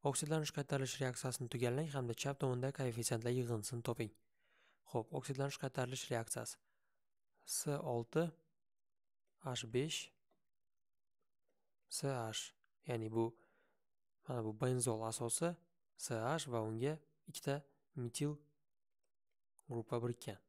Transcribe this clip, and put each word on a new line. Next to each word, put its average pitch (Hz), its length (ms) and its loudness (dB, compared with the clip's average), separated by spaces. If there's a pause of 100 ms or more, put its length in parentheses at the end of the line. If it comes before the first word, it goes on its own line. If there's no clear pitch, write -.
Oksidlanish 147 520 2
qaytarilish 135 460 0
reaksiyasini 123 500 -2
tugallang 123 420 2
hamda 120 280 0
chap 139 200 0
tomonda 127 360 2
koeffitsiyentlar 120 600 2
yig'indisini 117 500 0
toping. 113 220 0 (800)
Xo'p, 113 160 0 (120)
oksidlanish 139 440 -2
qaytarilish 127 480 -2
reaksiyasi. 117 460 -2 (920)
S - 280 0 (180)
olti 120 300 2 (1200)
H 120 200 -2 (100)
besh 147 240 2 (1900)
S - 100 -6 (100)
H, 117 440 -4 (340)
ya'ni 113 280 0
bu, 113 100 6 (1040)
mana 127 180 -2
bu 110 160 -2
benzol 123 400 2 (100)
asosi 131 440 0 (420)
S - 140 -8
H 131 400 0
va 117 160 2
unga 127 320 0 (320)
ikkita 143 320 -2 (340)
metil 143 380 0 (1300)
gruppa 117 340 -2
birikkan. 120 360 -4 (100)